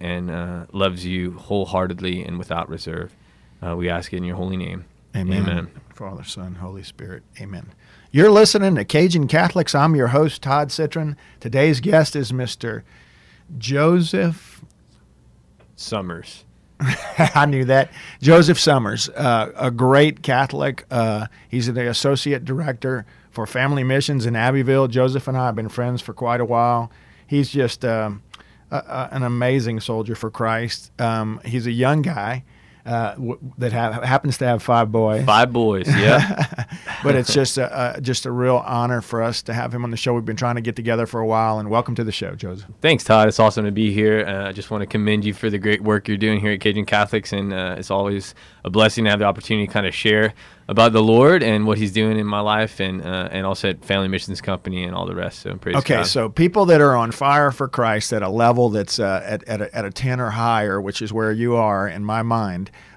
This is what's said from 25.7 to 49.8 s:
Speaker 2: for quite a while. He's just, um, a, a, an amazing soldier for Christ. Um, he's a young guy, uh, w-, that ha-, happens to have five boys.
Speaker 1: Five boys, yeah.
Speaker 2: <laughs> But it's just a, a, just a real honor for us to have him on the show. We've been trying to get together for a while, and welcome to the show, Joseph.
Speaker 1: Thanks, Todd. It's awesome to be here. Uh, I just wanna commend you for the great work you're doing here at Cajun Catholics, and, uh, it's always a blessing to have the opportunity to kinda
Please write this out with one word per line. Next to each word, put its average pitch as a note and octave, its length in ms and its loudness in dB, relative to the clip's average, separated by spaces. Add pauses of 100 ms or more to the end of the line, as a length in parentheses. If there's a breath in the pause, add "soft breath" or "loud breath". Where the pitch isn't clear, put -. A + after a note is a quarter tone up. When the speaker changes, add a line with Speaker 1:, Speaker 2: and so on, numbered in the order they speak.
Speaker 2:
for A2+ 120 -14
quite A#2+ 260 -2
a A#2+ 60 -2
while. A#2 460 0 (340 soft breath)
He's C#3+ 240 0
just, C3 340 -2
um, A2 380 -4 (480 loud breath)
a, - 80 -6
a, - 360 -8
an C3+ 100 -4
amazing A#2+ 560 0
soldier A2+ 360 -6
for A2 140 -8
Christ. A2+ 600 -4 (100)
Um, A2 420 -4
he's A#2 220 -4
a A#2+ 60 -2
young C3+ 320 2
guy, B2+ 400 -6 (420 soft breath)
uh, A2+ 280 -4
w-, A#2+ 260 -8 (180)
that A#2+ 160 -4
ha-, A#2 280 -2
happens C3 360 0
to C3 80 -2
have A#2+ 160 2
five A#2 300 2
boys. A2 340 2
Speaker 1:
Five A#2+ 260 6
boys, G#2+ 360 2
yeah. B2+ 640 4
Speaker 2:
<laughs> - 260 -8 (260 loud breath)
But C#3 140 2
it's B2 180 0
just C3+ 240 2
a, B2 400 -4
a, C#3 40 -8
just C3 240 -4
a B2 60 -6
real B2 340 2
honor A#2+ 360 0
for A2+ 200 -4
us A#2 220 -2
to A#2+ 100 -8
have A#2+ 200 -4
him A#2+ 100 -6
on A#2+ 80 -6
the A2+ 60 -6
show. B2 160 -2
We've A#2 100 -2
been A2 140 -6
trying A#2+ 180 -2
to A#2 60 -4
get A#2 160 -6
together A#2 280 -2
for A#2 140 -6
a A2 80 -2
while, A2 320 0
and G#2 100 -6
welcome A#2 260 0
to A#2 100 -2
the G#2+ 80 -4
show, F#2+ 200 -8
Joseph. G2 360 -12 (100)
Speaker 1:
Thanks, D3+ 240 2
Todd. A2 240 6
It's G#2+ 140 2
awesome G#2+ 240 4
to G2+ 80 -2
be G#2+ 180 0
here. G#2+ 340 2
Uh, G2 220 -4
I F#2+ 60 -8
just G2+ 180 -12
wanna G#2 160 -4
commend G#2+ 380 0
you G#2 80 -2
for A2 160 -4
the G#2 100 -2
great G#2 220 0
work G#2 260 0
you're G#2 80 -2
doing G#2+ 240 0
here G#2 140 0
at F#2+ 80 -4
Cajun G#2 240 0
Catholics, G#2 480 0
and, G2 180 -4
uh, F#2 260 -6
it's F#2 140 -10
always G2 440 -4 (280 soft breath)
a - 60 -8
blessing A2 340 4
to G#2+ 60 2
have G2+ 100 2
the G#2 60 2
opportunity G2+ 420 -2
to - 60 -10
kinda G2 180 -2